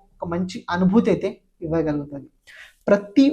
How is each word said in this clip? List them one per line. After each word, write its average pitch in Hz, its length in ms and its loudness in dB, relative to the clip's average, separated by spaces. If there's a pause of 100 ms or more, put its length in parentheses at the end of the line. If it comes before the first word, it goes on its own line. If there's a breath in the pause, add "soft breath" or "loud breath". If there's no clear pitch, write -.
(160)
ఒక 175 180 -10
మంచి 180 240 -6 (180)
అనుభూతి 185 380 2
అయితే 190 160 -4 (360)
ఇవ్వగలుగుతుంది. 147 640 -6 (600 loud breath)
ప్రతి 202 440 4